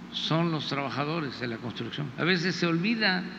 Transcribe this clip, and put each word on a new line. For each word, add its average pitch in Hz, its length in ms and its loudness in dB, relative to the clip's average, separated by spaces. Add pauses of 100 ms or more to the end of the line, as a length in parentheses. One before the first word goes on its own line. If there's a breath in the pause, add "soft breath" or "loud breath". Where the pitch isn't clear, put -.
(140)
son 165 360 2
los 151 200 -2
trabajadores 139 720 -2
de 123 60 -2
la 113 100 -4
construcción? 120 600 -6
A 135 60 0
veces 175 320 4
se - 100 2
olvida, 185 560 2 (180)